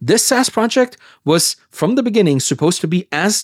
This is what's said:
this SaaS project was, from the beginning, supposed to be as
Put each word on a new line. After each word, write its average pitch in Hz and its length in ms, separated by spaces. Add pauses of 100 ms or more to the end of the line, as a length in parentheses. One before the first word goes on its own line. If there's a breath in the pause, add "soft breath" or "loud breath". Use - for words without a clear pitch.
this 190 240
SaaS 254 240
project 240 480 (260 soft breath)
was, 165 320 (140 soft breath)
from 190 240
the 262 80
beginning, 202 380
supposed 151 420
to 175 60
be 180 240
as 180 320